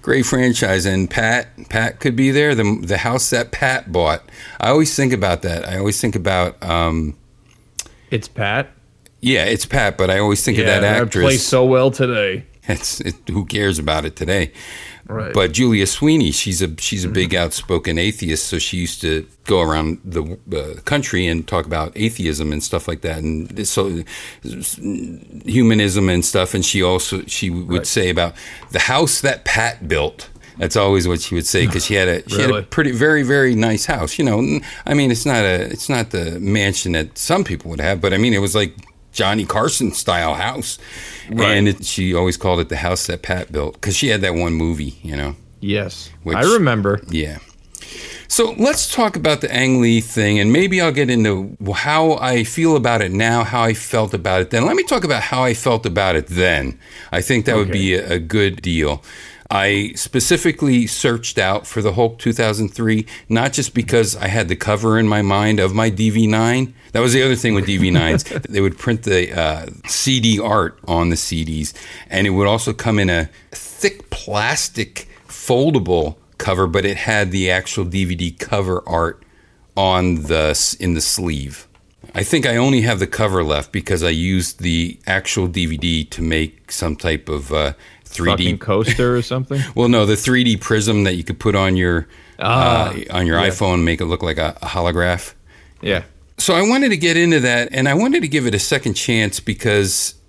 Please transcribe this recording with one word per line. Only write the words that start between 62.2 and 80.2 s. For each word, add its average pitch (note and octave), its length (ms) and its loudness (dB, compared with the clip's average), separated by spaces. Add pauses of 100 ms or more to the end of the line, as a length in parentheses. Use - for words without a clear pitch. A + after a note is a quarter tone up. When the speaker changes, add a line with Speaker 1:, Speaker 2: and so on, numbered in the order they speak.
Speaker 1:
thousand A2 360 0
three, A2 360 0 (240)
not A#2 240 2
just - 220 -4
because A#2 400 2
I G2+ 120 -4
had G2 200 0
the F2+ 80 0
cover A2 420 0
in A2 100 4
my G#2 140 2
mind G2+ 380 2
of F#2+ 160 2
my A2+ 160 2
D G#2+ 180 0
V A2 160 4
nine. A#2 480 2 (200)
That A2+ 80 2
was B2 120 4
the C3 80 4
other C3 140 4
thing A2+ 180 0
with G2 140 2
D G2 100 0
V F2+ 140 2
nines. D#2+ 320 2
Speaker 2:
<laughs> - 260 -10
Speaker 1:
They G2 120 0
would F#2+ 180 0
print A#2 240 -2
the, F#2 340 2
uh, D#2+ 300 -2 (200)
C C3 320 0
D A2 200 4
art G#2 480 0
on E2+ 220 2
the E2 80 2
C D#2+ 260 -4
Ds, D#2 300 -4 (360)
and F#2+ 160 0
it G2+ 60 2
would G2+ 160 4
also A2 260 2
come A2 240 0
in F#2 140 2
a E2 180 0 (220)
thick - 580 -6
plastic - 1000 -4 (200)
foldable F#2 880 0 (240)
cover, F#2+ 260 2
but F#2 200 0
it G2 120 -2
had G#2 340 0
the F#2 200 0
actual F#2 340 -2
D F#2 200 -2
V F2 100 -4
D E2+ 160 -4
cover F#2 560 -2
art E2 360 0 (540)
on F2+ 460 2